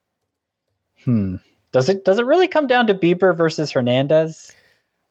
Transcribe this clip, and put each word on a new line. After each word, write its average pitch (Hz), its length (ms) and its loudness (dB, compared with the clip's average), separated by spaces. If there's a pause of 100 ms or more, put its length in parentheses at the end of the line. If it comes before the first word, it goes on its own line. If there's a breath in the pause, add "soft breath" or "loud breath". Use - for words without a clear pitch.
(1040)
hmm. 98 320 -2 (360)
Does 131 180 0
it, 196 160 -2
does 190 120 2
it 240 80 -2
really 339 220 2
come 311 180 -2
down 247 220 0
to 196 80 0
Bieber 175 400 2
versus 160 360 -2
Hernandez? 143 800 0 (600 soft breath)